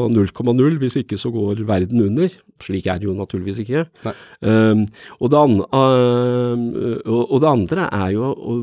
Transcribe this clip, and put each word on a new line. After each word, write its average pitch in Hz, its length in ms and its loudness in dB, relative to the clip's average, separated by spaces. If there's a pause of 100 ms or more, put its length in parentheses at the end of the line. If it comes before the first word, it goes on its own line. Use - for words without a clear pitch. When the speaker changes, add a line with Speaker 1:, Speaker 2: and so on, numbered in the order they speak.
Speaker 1:
null 110 240 2
komma 120 240 -2
null, 147 240 2
hvis 131 220 -2
ikke 107 180 -6
så 120 140 -6
går 104 340 -2
verden 104 380 0
under. 143 240 0 (340)
Slik 95 240 -6
er 92 140 -4
det 104 80 -4
jo 92 80 -4
naturligvis 98 420 -6
ikke. 127 220 -4 (240)
Speaker 2:
Nei. 110 80 -6 (340)
Speaker 1:
Ehm, 110 380 4 (340)
og 123 140 0
det 147 80 6
an-, 113 260 4
ehm, 123 960 2 (400)
og, 117 220 0
og 135 180 0
det 156 60 4
andre 143 400 0
er 98 240 -2
jo 120 180 -2
å, - 320 -6